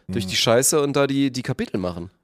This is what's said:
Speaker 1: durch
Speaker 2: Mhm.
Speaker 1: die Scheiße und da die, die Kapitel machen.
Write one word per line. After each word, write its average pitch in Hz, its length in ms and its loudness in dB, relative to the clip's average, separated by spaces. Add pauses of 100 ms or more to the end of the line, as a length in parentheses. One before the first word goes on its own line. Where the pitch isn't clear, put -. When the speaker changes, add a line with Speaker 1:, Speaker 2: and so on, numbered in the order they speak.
Speaker 1:
durch - 160 -4
Speaker 2:
Mhm. 185 40 -8
Speaker 1:
die - 60 -4
Scheiße 135 460 4
und 143 160 0
da 139 100 4
die, 139 240 0
die 123 120 -6
Kapitel 170 340 -6
machen. 87 320 -6 (140)